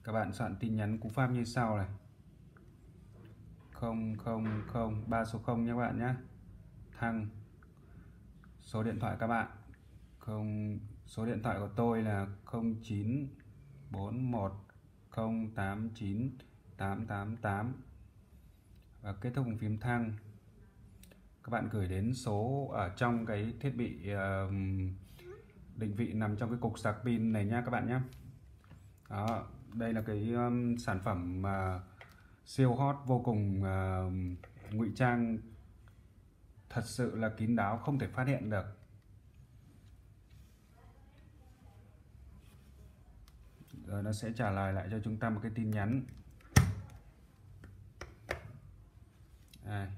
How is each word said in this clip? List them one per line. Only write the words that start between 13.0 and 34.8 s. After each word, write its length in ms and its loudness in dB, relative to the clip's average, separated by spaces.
bốn 400 0
một 360 0
không 440 0
tám 400 0
chín 420 0
tám 300 0
tám 300 -2
tám. 460 0
Và 100 -4
kết 220 -2
thúc 120 4
bằng 120 0
phím 200 2
thăng. 340 2
Các 60 -6
bạn 220 2
gửi 160 2
đến 260 2
số 580 0
ở 240 2
trong 300 4
cái 340 0
thiết 100 2
bị, 400 -2
ờ, 400 2
định 200 -2
vị 160 0
nằm 240 2
trong 140 0
cái 100 0
cục 180 0
sạc 260 2
pin 280 4
này 120 4
nha 200 4
các 60 -2
bạn 160 2
nhé. 140 2
Đó, 380 0
đây 180 0
là 140 0
cái, 260 0
um, 440 4
sản 240 0
phẩm, 420 0
ờ, 380 2
siêu 280 6
hot 220 4
vô 180 4
cùng, 400 4
ờ, 460 2
ngụy 260 2